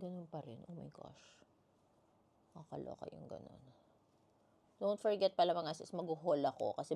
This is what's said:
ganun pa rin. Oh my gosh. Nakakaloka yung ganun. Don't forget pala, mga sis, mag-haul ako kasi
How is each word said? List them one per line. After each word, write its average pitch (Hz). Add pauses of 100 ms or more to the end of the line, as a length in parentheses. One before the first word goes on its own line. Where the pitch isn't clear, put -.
ganun 180
pa 190
rin. 120
Oh 175
my 143
gosh. - (1400)
Nakakaloka 147
yung 156
ganun. - (1200)
Don't 208
forget 196
pala, 175
mga 160
sis, -
mag-haul 160
ako 120
kasi 147